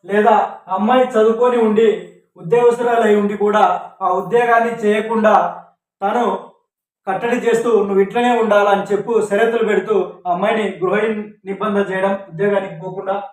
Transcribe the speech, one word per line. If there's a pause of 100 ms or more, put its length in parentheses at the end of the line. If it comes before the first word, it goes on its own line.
లేదా (320)
అమ్మాయి
చదువుకొని
ఉండి (500)
ఉద్యోగస్తురాలు
అయి
ఉండి
కూడా (380)
ఆ
ఉద్యోగాన్ని
చేయకుండా (680)
తను (840)
కట్టడి
చేస్తూ (140)
"నువ్వు
ఇంట్లోనే
ఉండాలని"
చెప్పు
షరతులు
పెడుతూ (220)
ఆ
అమ్మాయిని (120)
గృహ (460)
నిబంధన
చేయడం, (140)
ఉద్యోగానికి
పోకుండా. (180)